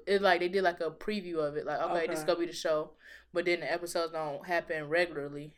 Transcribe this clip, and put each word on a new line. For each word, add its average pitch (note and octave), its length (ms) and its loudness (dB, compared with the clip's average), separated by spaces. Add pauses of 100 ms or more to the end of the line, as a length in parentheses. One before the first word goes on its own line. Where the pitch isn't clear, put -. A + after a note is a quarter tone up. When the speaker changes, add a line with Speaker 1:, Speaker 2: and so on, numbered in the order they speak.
Speaker 1:
it, G3 160 4
like, F3+ 200 6
they F3+ 80 2
did, F#3+ 140 2
like, F3 180 4
a D#3+ 100 -2
preview F3 460 -4
of D3 200 0
it. D3 80 -4
Like, C#3 160 -2
"Okay, E3+ 260 0
this E3+ 120 -2
is D#3 40 -6
Speaker 2:
Okay. - 100 -10
Speaker 1:
gonna E3+ 80 -2
be E3+ 60 0
the D#3+ 60 -8
show." D#3 380 0 (420)
But F3 120 0
then F3 160 2
the C#3+ 100 -4
episodes E3+ 400 -2
don't D3+ 340 -4
happen E3 440 -2
regularly D3+ 680 -2